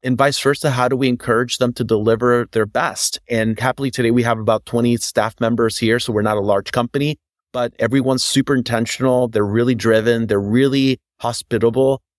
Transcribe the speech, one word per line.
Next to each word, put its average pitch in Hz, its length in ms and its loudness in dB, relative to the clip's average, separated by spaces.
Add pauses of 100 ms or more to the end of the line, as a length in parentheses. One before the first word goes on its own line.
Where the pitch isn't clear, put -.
And 127 140 -2
vice 139 220 2
versa, 143 320 0
how 123 160 0
do 127 100 -2
we 131 100 0
encourage 123 520 -2
them 120 140 0
to 123 100 -4
deliver 113 680 2
their 110 140 0
best? 127 540 -4 (100)
And 110 300 -2
happily 127 320 -2
today, 117 200 0
we 120 120 2
have 113 160 0
about 110 260 0
twenty 117 320 0
staff 110 420 -2
members 113 380 0
here, 117 220 2
so 120 120 -6
we're 107 100 0
not 107 160 0
a 101 40 -2
large 101 300 0
company, 143 480 -2 (320)
but 123 260 -4
everyone's 131 460 0
super 135 320 0
intentional. 123 720 0
They're 110 180 0
really 120 300 2
driven. 113 520 2
They're 101 120 2
really 131 640 0 (180)
hospitable. 120 840 0 (180)